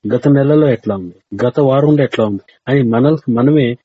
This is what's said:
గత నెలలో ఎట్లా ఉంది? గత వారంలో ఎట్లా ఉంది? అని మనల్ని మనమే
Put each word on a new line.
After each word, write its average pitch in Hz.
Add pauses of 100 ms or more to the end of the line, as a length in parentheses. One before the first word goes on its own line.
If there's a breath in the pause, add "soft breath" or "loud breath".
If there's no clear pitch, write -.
(140)
గత 127
నెలలో 143
ఎట్లా 107
ఉంది? 95
గత 123
వారంలో 143
ఎట్లా 117
ఉంది? 101 (280 soft breath)
అని 139
మనల్ని 123
మనమే 127